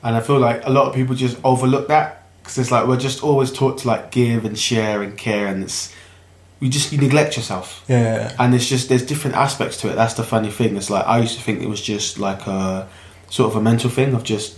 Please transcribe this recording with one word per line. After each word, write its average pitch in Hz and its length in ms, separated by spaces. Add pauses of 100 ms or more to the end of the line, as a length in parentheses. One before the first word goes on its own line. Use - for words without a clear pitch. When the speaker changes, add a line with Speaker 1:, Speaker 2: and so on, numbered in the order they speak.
Speaker 1:
and 113 140
I 113 40
feel 139 180
like 117 280
a 135 40
lot 135 160
of - 80
people 131 200
just 123 300
overlook 131 440
that, - 340 (220)
'cause - 120
it's 127 140
like, 120 160
we're 127 100
just 131 260
always 135 300
taught 131 260
to, 120 100
like, - 220
give 117 360
and 107 120
share 107 440
and 101 160
care, 104 300
and 98 140
it's, - 280 (720)
you 131 100
just, 143 220
you 147 60
neglect 139 380
yourself. - 520
Speaker 2:
Yeah. 117 500
Speaker 1:
And 123 160
it's 123 120
just, 127 220
there's 127 140
different 135 340
aspects - 420
to 110 120
it. - 60
That's 113 180
the 113 100
funny 110 260
thing. 104 260
It's 98 140
like, 98 160
I 117 120
used 117 180
to - 60
think 107 200
it - 60
was 101 140
just, - 360
like, 98 280
a 95 400 (420)
sort 113 220
of 113 60
a 107 60
mental 117 280
thing 135 240
of 113 100
just 107 340